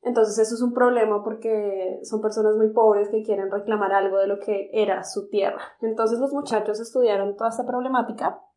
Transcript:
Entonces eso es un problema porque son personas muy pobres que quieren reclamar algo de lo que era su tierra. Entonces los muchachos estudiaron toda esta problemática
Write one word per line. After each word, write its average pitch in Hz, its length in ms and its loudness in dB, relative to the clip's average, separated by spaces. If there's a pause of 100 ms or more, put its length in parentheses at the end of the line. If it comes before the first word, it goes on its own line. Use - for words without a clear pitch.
Entonces 226 360 2
eso 220 160 2
es 233 80 -2
un 240 120 0
problema 226 500 2
porque 208 760 -4
son 220 180 -4
personas 214 360 2
muy 220 120 4
pobres 214 400 4
que 220 140 -2
quieren 196 280 -2
reclamar 202 420 -2
algo 196 260 2
de 196 80 2
lo 196 120 -2
que 202 340 -4
era 208 320 0
su - 240 -8
tierra. - 340 -2 (180)
Entonces 226 380 0
los 269 160 0
muchachos 220 460 -2
estudiaron 208 560 0
toda 226 120 -2
esta 226 160 -4
problemática 247 760 -4 (160)